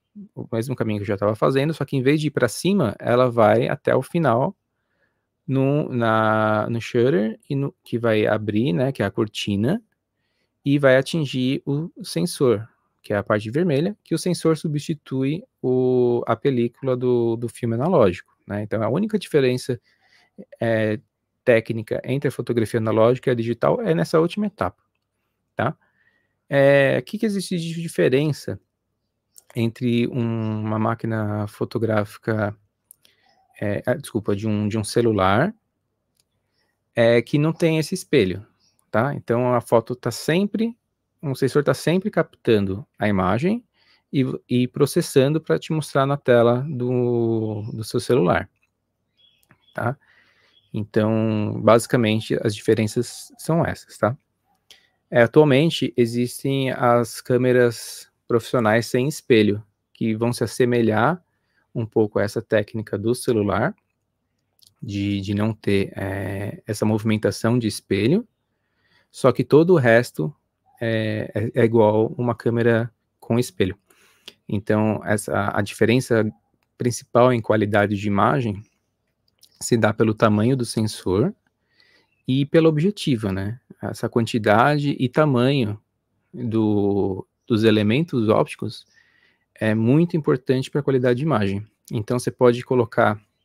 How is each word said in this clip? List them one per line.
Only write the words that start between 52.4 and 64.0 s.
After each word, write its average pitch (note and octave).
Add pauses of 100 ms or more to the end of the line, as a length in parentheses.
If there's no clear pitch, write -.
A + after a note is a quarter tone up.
as G#2
diferenças A2
são D#3+
essas, -
tá? A2+ (920)
É, B2
atualmente, D3
existem B2
as A#2+
câmeras B2 (200)
profissionais A#2
sem C3
espelho, G#2+ (300)
que A2+
vão A#2
se A#2+
assemelhar A#2+ (500)
um A#2
pouco G#2+
a G#2
essa G2+
técnica G#2
do A2
celular, G#2+ (1080)